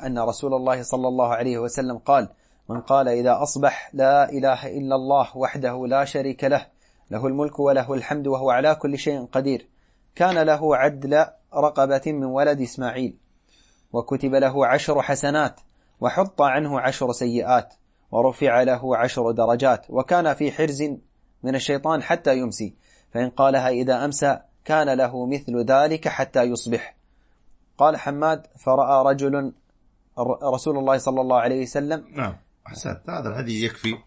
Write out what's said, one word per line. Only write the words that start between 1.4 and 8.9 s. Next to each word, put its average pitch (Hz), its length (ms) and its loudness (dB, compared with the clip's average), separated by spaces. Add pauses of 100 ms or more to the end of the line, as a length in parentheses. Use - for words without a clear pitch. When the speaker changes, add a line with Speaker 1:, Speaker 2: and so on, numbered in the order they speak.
Speaker 1:
وسلم 120 400 -6
قال: 131 300 2 (400)
"من 117 120 -6
قال 135 280 2
إذا 120 340 2
أصبح: 139 520 -2
'لا 139 380 4
إله 135 460 -2
إلا 135 160 -4
الله 135 420 0
وحده 127 500 -4
لا 135 180 2
شريك 139 400 -4
له، 135 220 2 (440)
له 110 160 -4
الملك 143 320 -4
وله 135 360 2
الحمد 139 320 -4
وهو 135 240 0
على 135 240 4
كل 143 240 -4